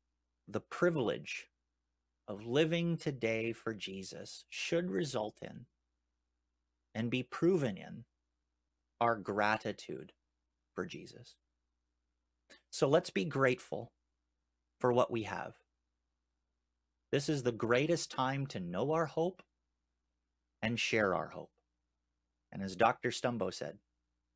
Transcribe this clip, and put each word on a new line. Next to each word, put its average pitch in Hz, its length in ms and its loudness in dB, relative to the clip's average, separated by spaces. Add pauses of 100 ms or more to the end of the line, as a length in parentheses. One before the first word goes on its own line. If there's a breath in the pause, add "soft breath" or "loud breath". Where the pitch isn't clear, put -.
(460)
the 107 140 -4
privilege 139 880 0 (760)
of 104 200 -8
living 165 500 2
today 117 560 -2
for 110 220 -6
Jesus 95 760 -10
should 175 400 -2
result 135 520 -2
in - 240 -12 (1300)
and 113 160 0
be 127 100 2
proven 151 540 2
in 82 300 -14 (960)
our 117 160 4
gratitude 104 960 0 (600)
for 90 120 -4
Jesus. 87 500 -16 (1400 loud breath)
So - 160 2
let's 156 220 4
be 190 160 0
grateful 127 640 0 (880)
for 123 140 4
what 123 180 4
we 113 120 -2
have. 95 320 -8 (1600)
This 143 160 0
is 147 140 2
the 120 100 2
greatest 123 600 2
time 135 360 0
to - 120 -6
know 92 320 0
our 160 160 2
hope 170 340 -2 (1200)
and 113 180 -2
share 104 360 2
our 80 140 -2
hope. - 200 -12 (1000)
And 98 100 -8
as 95 140 -4
Doctor 117 340 4
Stumbo 113 420 0
said, - 280 -8 (560)